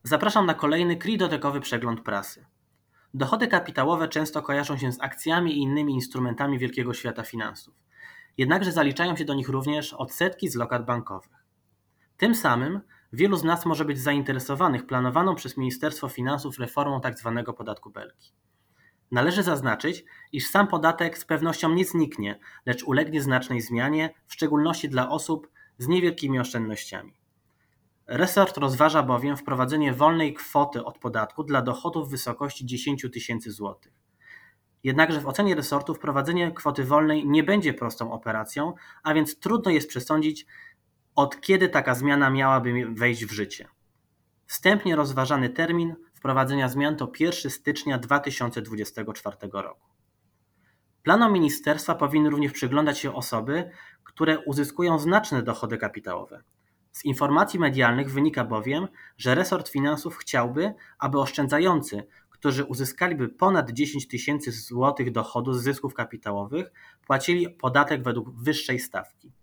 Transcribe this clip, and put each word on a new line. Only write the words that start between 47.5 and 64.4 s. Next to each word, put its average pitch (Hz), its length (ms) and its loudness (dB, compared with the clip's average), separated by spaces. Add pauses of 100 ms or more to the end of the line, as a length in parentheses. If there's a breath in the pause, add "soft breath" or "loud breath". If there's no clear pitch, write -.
stycznia 143 480 -2
dwa 120 200 2
tysiące 123 440 -4
dwudziestego 107 500 -8
czwartego 98 500 -8
roku. - 280 -16 (1120)
Planom 214 300 6
ministerstwa 156 600 2
powinny 151 360 4
również 143 220 0
przyglądać 143 460 0
się 135 160 -4
osoby, 123 560 -4 (340 loud breath)
które 160 340 0
uzyskują 151 600 0
znaczne 147 440 2
dochody 113 360 -4
kapitałowe. - 640 -8 (500)
Z - 120 -14
informacji 147 540 2
medialnych 131 540 2
wynika 139 320 0
bowiem, 127 440 -2 (280 loud breath)
że 127 180 2
resort 180 340 0
finansów 147 480 -2
chciałby, 139 580 -2 (240 loud breath)
aby 139 220 0
oszczędzający, 139 840 2 (240 soft breath)
którzy 139 340 0
uzyskaliby 135 640 -2
ponad 165 420 2
dziesięć 143 380 -4
tysięcy 131 440 -4